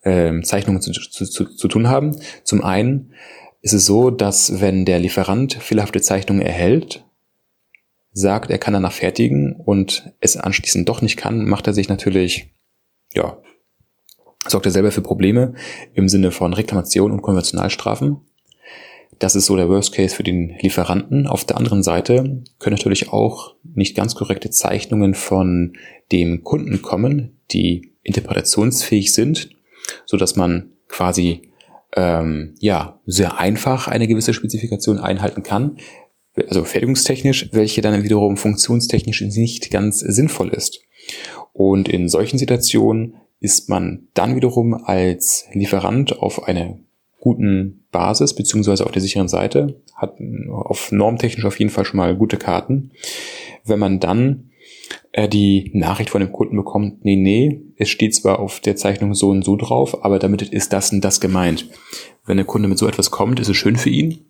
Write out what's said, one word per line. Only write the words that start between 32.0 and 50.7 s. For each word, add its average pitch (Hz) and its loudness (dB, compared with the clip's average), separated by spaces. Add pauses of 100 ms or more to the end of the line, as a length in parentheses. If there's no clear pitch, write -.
ja, 87 -2
sehr 95 0
einfach 113 0
eine 113 0
gewisse 113 2
Spezifikation 107 -2
einhalten 95 -4
kann, 120 -4 (580)
also 90 0
fertigungstechnisch, 131 0
welche 110 2
dann 107 2
wiederum 104 2
funktionstechnisch 110 0
nicht 110 -2
ganz 104 0
sinnvoll 104 0
ist. - -6 (720)
Und 98 2
in 90 0
solchen 98 0
Situationen 117 2 (220)
ist - -2
man 90 -4
dann 117 2
wiederum 120 2
als 92 0
Lieferant 101 0
auf - -4
einer 90 -4 (400)
guten 101 0
Basis, 104 0
beziehungsweise 101 0
auf - -4
der 95 0
sicheren 95 0
Seite, 131 0 (140)
hat - -8 (320)
auf - -6